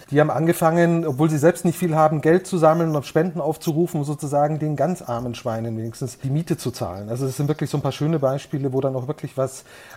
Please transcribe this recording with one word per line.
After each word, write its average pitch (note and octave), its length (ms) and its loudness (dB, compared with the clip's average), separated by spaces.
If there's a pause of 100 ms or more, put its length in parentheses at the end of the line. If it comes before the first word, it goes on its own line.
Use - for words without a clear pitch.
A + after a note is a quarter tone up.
(120)
Die C#3+ 80 4
haben D3+ 100 6
angefangen, E3 800 4
obwohl D3+ 220 2
sie D#3 80 0
selbst C#3+ 260 4
nicht E3+ 140 2
viel E3 180 0
haben, D#3 240 4
Geld F3 280 4
zu F#3 100 -2
sammeln D#3+ 320 4
und D3+ 80 -2
auf C3+ 80 -4
Spenden E3 340 0
aufzurufen, D#3 600 -2
um C#3 40 -4
sozusagen D3 540 -2
den D3+ 160 -2
ganz E3+ 260 -2
armen A#2+ 340 -6
Schweinen A2+ 420 -6
wenigstens A#2 420 -8
die C3+ 100 -6
Miete D#3+ 280 -2
zu - 140 -6
zahlen. G2 360 -8
Also A#2+ 180 -4
das C3 120 -6
sind C#3+ 100 -2
wirklich D3+ 220 -2
so D3 80 -4
ein C#3+ 40 -2
paar C3+ 120 -2
schöne D#3 260 -2
Beispiele, C3+ 540 -2
wo C3+ 80 0
dann C3+ 140 -2
auch B2 120 -6
wirklich - 300 -10
was, C3 260 -4 (340)